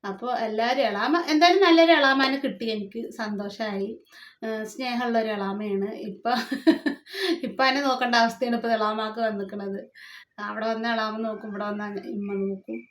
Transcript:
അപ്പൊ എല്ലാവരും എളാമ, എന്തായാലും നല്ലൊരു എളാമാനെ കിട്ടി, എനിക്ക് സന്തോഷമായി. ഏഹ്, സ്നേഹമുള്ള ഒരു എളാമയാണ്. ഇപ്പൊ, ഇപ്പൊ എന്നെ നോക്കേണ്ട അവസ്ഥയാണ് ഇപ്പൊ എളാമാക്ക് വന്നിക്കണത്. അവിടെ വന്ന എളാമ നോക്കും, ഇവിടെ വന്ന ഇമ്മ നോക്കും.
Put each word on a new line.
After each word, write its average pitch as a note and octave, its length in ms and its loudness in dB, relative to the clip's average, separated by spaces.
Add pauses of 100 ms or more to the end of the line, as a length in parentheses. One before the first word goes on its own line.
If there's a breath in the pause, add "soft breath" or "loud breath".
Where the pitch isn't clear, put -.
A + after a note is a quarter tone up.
അപ്പൊ G#3 340 -8
എല്ലാവരും A#3 480 0
എളാമ, A#3+ 420 2
എന്തായാലും F4 340 6
നല്ലൊരു E4 320 8
എളാമാനെ C4+ 440 4
കിട്ടി, A#3 340 -4
എനിക്ക് G#3+ 300 -6 (120)
സന്തോഷമായി. G3+ 760 -6 (540 loud breath)
ഏഹ്, A3 220 -4
സ്നേഹമുള്ള A#3+ 540 -2
ഒരു A3 140 -2
എളാമയാണ്. G3 580 -4 (120)
ഇപ്പൊ, G#3+ 300 -4 (1080 loud breath)
ഇപ്പൊ G3+ 200 -2
എന്നെ C4+ 200 2
നോക്കേണ്ട B3 320 0
അവസ്ഥയാണ് A#3 420 2
ഇപ്പൊ A#3 140 -2
എളാമാക്ക് G#3+ 500 -2
വന്നിക്കണത്. G3+ 580 -6 (600 loud breath)
അവിടെ G#3 280 -6
വന്ന A3+ 260 -2
എളാമ A3 240 -2
നോക്കും, A3 320 -6
ഇവിടെ G3+ 160 -6
വന്ന G#3 180 -4 (260)
ഇമ്മ G3+ 280 -6
നോക്കും. G3 420 -4 (120)